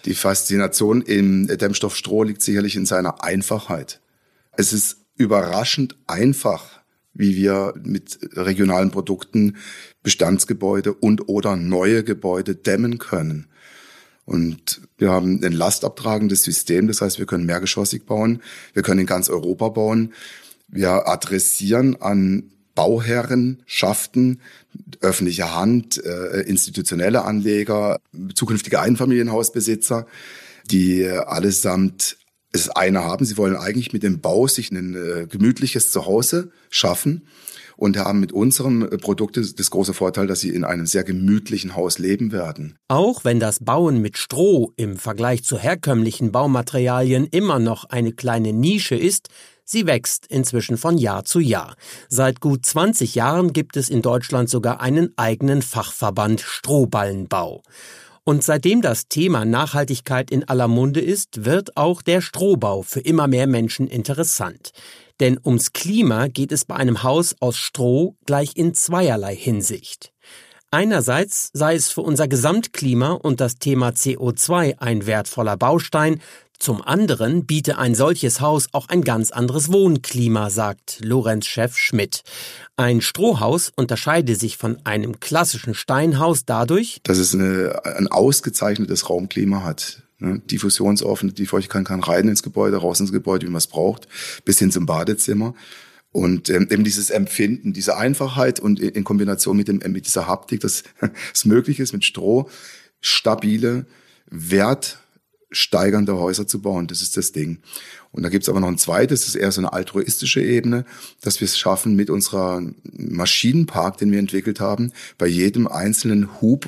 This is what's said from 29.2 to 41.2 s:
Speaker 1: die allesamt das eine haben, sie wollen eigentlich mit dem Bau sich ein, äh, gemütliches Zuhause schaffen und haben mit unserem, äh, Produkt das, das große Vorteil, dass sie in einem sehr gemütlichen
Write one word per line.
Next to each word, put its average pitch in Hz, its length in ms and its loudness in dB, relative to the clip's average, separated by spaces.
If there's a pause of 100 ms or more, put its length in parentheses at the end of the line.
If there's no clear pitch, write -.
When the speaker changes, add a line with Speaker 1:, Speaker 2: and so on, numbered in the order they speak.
Speaker 1:
die 92 360 2
allesamt 92 1120 -2 (320)
das - 200 -2
eine 92 340 2
haben, 87 200 -2
sie 107 120 -2
wollen 98 180 2
eigentlich 107 380 -4
mit 104 100 -4
dem 92 180 0
Bau 107 280 2
sich 123 240 -4
ein, 90 220 -6
äh, 85 340 -6
gemütliches 120 640 0
Zuhause 127 580 0 (200)
schaffen 143 560 0 (500)
und 101 220 2
haben 101 220 2
mit 92 120 0
unserem, 123 480 2
äh, 104 160 -2
Produkt 101 400 -2
das, 110 180 -4
das - 160 -4
große 95 220 0
Vorteil, 92 340 -2
dass 95 140 -2
sie 95 80 -4
in 90 160 -2
einem 85 220 -4
sehr 90 180 0
gemütlichen 95 720 0